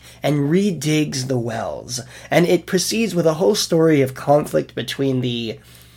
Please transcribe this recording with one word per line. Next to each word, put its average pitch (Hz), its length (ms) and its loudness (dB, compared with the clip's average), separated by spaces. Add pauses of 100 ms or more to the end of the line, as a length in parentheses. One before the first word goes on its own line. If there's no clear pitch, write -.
(220)
and 143 280 0
redigs 151 760 0
the 131 120 -2
wells. 113 600 -6 (300)
And 170 160 4
it 175 200 2
proceeds 190 480 -2
with 170 120 2
a 160 80 2
whole 202 200 2
story 160 480 4
of 127 120 0
conflict 147 600 0
between 131 480 -2
the, 117 360 -4 (380)